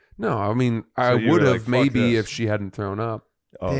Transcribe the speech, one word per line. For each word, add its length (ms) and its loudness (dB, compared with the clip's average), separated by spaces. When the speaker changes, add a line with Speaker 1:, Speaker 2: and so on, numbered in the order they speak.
Speaker 1:
No, 200 -2
I 160 -2
mean, 300 0
I 140 0
Speaker 2:
So 60 4
you 140 2
Speaker 1:
would 100 4
Speaker 2:
were 60 4
Speaker 1:
have 60 4
Speaker 2:
like, 80 -2
"Fuck 80 -8
Speaker 1:
maybe 460 2
Speaker 2:
this." 100 0
Speaker 1:
if 20 -8
she 200 -4
hadn't 240 -4
thrown 280 -6
up. 280 -8
Speaker 2:
Oh, 120 -4
Speaker 3:
Damn, 80 -2